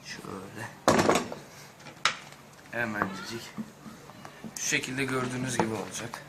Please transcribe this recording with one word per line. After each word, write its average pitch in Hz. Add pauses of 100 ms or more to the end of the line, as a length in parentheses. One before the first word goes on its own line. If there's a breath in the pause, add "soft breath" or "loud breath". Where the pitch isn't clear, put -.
Şöyle. 101 (2000)
Hemencik. 107 (1120)
Şu -
şekilde 135
gördüğünüz 127
gibi 110
olacak. 98